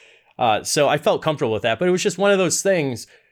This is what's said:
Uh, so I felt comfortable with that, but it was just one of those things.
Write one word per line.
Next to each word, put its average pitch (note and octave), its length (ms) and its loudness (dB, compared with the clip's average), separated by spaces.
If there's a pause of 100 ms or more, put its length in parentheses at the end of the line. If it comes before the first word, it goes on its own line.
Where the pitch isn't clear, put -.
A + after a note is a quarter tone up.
(400)
Uh, A2+ 240 0
so C#3+ 260 0
I D3 80 2
felt E3+ 240 0
comfortable C#3+ 320 -2
with G#2 80 -2
that, A2+ 160 0
but F3+ 100 -2
it F3+ 40 2
was F3+ 120 0
just E3+ 140 -2
one G3+ 140 2
of G3 80 4
those F3 240 0
things. D3+ 420 0 (260)